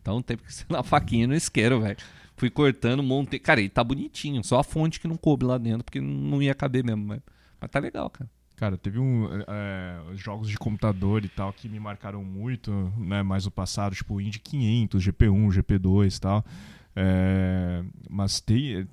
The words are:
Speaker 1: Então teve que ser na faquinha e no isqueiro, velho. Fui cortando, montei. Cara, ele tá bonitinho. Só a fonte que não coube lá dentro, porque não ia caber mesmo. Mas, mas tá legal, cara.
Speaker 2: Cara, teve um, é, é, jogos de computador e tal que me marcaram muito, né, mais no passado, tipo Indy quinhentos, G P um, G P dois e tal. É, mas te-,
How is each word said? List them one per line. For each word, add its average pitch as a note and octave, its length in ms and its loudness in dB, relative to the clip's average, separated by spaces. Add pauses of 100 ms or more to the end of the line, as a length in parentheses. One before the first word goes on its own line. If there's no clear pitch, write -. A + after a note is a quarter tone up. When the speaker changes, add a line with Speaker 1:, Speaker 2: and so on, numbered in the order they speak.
Speaker 1:
Então A#2 200 -2
teve A#2+ 220 -6
que - 100 -18
ser - 160 -14
na D#3 140 -2
faquinha A2+ 420 2
e - 20 4
no C3+ 80 2
isqueiro, B2 460 4
velho. G#2 160 -2 (400)
Fui B2+ 120 2
cortando, C3+ 540 2
montei. C3+ 360 0
Cara, D#3 200 4
ele G2+ 100 2
tá B2 140 2
bonitinho. C#3 600 -4
Só B2+ 160 2
a C#3+ 40 4
fonte D#3+ 380 -2
que - 60 -4
não E3 100 -4
coube C#3+ 280 2
lá B2+ 120 2
dentro, A#2 260 -2
porque - 160 -8
não C#3 420 -2
ia C#3 140 2
caber C3 300 0
mesmo. G#2+ 200 -2
Mas, G#2 140 -8 (400)
mas - 100 -10
tá C#3 100 -2
legal, - 300 -6
cara. B2 200 -12 (260)
Speaker 2:
Cara, G2 220 -2
teve G#2 220 -4
um, B2 340 2
é, G2+ 140 -6
é, F#2 680 -8
jogos G#2+ 340 -8
de G#2 80 -4
computador G#2 680 0
e F2+ 40 -6
tal G2 220 -6
que - 160 -14
me G#2+ 120 -10
marcaram G2+ 440 -10
muito, G#2 480 -8 (260)
né, G2+ 260 -2
mais F#2+ 220 0
no G2+ 60 -4
passado, G2 440 -4
tipo G2+ 260 -6
Indy G#2+ 180 -6
quinhentos, A2+ 640 0
G F#2 80 2
P A2+ 180 6
um, G2+ 220 6
G F#2 100 4
P G#2 160 2
dois F#2+ 400 4
e - 40 -16
tal. G2+ 240 2 (500)
É, F#2 840 2 (280)
mas G2 320 -2
te-, A2+ 520 0